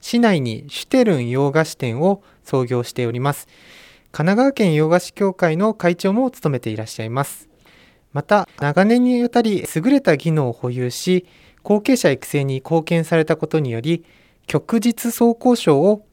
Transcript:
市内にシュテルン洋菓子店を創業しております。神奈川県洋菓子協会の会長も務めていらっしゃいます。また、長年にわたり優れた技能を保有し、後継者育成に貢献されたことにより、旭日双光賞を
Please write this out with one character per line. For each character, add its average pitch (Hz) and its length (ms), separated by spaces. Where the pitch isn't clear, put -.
市 - 180
内 208 220
に 120 280
シ - 180
ュ - 20
テ 254 160
ル 180 140
ン 120 100
洋 135 240
菓 156 140
子 - 100
店 123 240
を 190 220
創 131 220
業 120 180
し - 100
て 123 140
お 113 60
り 123 80
ま 139 120
す。 - 140
神 151 180
奈 202 80
川 269 160
県 196 220
洋 156 160
菓 175 100
子 - 120
協 190 220
会 160 220
の 214 180
会 175 200
長 190 180
も 247 180
務 156 240
め 123 60
て 117 100
い 107 60
ら 110 80
っ - 40
し - 100
ゃ 110 60
い 113 60
ま 131 140
す。 - 240
ま 143 100
た、 208 260
長 147 260
年 240 200
に 247 180
わ 240 60
た 240 140
り 208 220
優 160 80
れ 269 180
た 165 160
技 165 160
能 147 160
を 117 40
保 123 180
有 123 200
し、 180 360
後 208 180
継 247 160
者 170 140
育 131 160
成 143 180
に 135 120
貢 160 260
献 165 220
さ 165 120
れ 160 80
た 156 120
こ 156 100
と 156 140
に 131 100
よ 117 100
り、 165 240
旭 220 320
日 233 300
双 233 240
光 247 220
賞 143 240
を 208 320